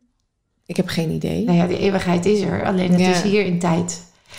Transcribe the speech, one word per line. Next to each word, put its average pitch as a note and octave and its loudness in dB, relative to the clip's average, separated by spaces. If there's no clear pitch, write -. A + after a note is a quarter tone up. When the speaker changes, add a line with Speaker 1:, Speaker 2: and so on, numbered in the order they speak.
Speaker 1:
Ik F3+ -12
heb F3+ 0
geen E3 -4
idee. D#3+ -2
Speaker 2:
Nou F3 2
ja, F3 2
die F3+ -2
eeuwigheid F3+ 0
is G3+ 2
er, F#3+ -2
alleen F#3 0
het F3+ 6
Speaker 1:
Ja. F#3 4
Speaker 2:
is F3+ 2
hier G3+ 2
in F3+ -2
tijd. E3+ -2